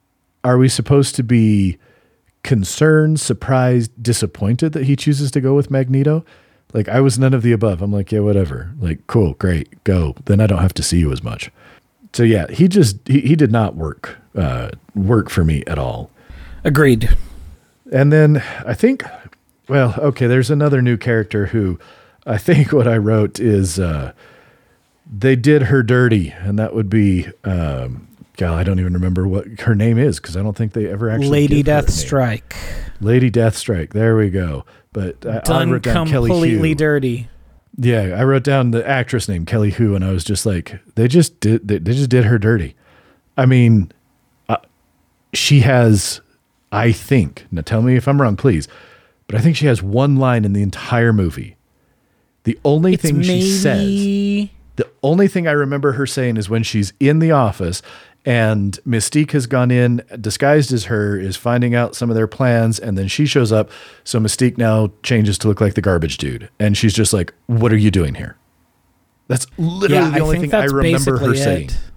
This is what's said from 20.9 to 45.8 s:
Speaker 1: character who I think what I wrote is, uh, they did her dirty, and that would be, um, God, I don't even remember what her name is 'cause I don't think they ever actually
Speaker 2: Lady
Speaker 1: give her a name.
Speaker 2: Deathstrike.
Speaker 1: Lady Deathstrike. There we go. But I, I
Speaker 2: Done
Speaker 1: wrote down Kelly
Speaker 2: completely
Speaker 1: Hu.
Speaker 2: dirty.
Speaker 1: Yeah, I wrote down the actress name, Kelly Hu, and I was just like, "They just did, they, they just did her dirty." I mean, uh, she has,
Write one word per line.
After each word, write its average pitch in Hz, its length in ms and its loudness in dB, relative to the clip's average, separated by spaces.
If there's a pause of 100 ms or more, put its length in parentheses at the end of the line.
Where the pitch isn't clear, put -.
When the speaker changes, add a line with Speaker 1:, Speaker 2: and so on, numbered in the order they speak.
Speaker 1:
character 110 500 -2
who 92 320 -2 (480)
I 110 120 -2
think 151 340 2
what 123 160 4
I 113 100 2
wrote 107 420 0
is, 98 380 0
uh, 78 340 -4 (960)
they 131 260 2
did 139 260 4
her 127 200 2
dirty, 113 580 2
and 98 180 -4
that 107 160 -4
would 104 160 -2
be, 98 380 2 (160)
um, 67 640 -6 (280)
God, 85 220 -2
I 90 60 0
don't 92 160 0
even 90 140 -2
remember 90 340 -2
what 98 180 -4 (140)
her 113 160 0
name 113 200 2
is 123 220 0
'cause - 180 -12
I 95 60 -4
don't 104 140 -6
think 110 160 -4
they 107 180 -4
ever 104 180 -4
actually 139 200 -2
Speaker 2:
Lady 147 340 2
Speaker 1:
give 135 40 0
her 147 120 2
a 143 40 -2
name. - 40 0
Speaker 2:
Deathstrike. 135 680 -2 (440)
Speaker 1:
Lady 123 300 2
Deathstrike. 107 640 -2
There 113 240 2
we 107 140 2
go. 87 340 -4 (280)
But 95 340 -8
I, 110 120 -6
I - 20 -10
Speaker 2:
Done 160 320 0
Speaker 1:
wrote 120 100 -2
down 165 260 -2
Kelly 127 220 0
Speaker 2:
completely 165 400 0
Speaker 1:
Hu. 156 60 0
Speaker 2:
dirty. 135 520 -2 (480)
Speaker 1:
Yeah, 110 400 0
I 113 60 0
wrote 131 220 2
down 135 260 2
the 113 180 -2
actress 127 400 -2
name, 87 160 -4
Kelly 104 280 0
Hu, 104 240 0
and 92 80 -2
I 95 80 -2
was 90 100 -2
just 101 240 -4
like, 95 320 -6 (160)
"They 117 140 2
just 156 320 2
did, 107 260 0
they, 101 120 -2
they 87 140 -4
just 131 180 0
did 123 160 4
her 113 120 2
dirty." 101 380 0 (600)
I 131 100 2
mean, 117 440 4 (580)
uh, - 80 -2 (760)
she - 280 2
has, 117 600 2 (500)